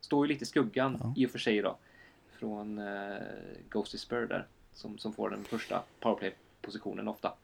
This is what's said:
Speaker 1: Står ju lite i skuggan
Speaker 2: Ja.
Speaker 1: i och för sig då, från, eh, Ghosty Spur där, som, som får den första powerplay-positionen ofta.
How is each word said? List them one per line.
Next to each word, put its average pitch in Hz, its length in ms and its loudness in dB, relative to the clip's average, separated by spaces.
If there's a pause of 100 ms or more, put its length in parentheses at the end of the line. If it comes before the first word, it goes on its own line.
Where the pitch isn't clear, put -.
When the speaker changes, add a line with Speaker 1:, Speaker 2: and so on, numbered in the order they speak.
Speaker 1:
Står 143 260 4
ju 147 60 2
lite 139 100 -2
i 156 40 -4
skuggan 127 560 4
Speaker 2:
Ja. 117 140 0
Speaker 1:
i 131 100 6
och 120 40 2
för - 80 -8
sig 107 240 4
då, - 140 2 (600)
från, 107 400 -4
eh, 101 380 -4 (540)
Ghosty - 280 -2
Spur 120 280 -2
där, 95 200 0 (260)
som, 107 260 -12
som 107 140 -4
får 104 180 0
den 101 140 -6
första - 380 -2 (180)
powerplay-positionen 101 1080 -2
ofta. 107 240 -2 (120)